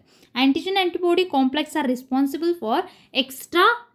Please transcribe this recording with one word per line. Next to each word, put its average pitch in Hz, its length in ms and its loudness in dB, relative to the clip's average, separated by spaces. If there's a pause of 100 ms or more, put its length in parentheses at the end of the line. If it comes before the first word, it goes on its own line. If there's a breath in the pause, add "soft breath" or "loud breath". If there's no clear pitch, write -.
(340 soft breath)
Antigen 311 420 0
antibody 359 500 0
complex 285 500 -2
are 294 100 0
responsible 277 680 -2
for 294 340 -4 (260 loud breath)
extra 320 500 0 (300)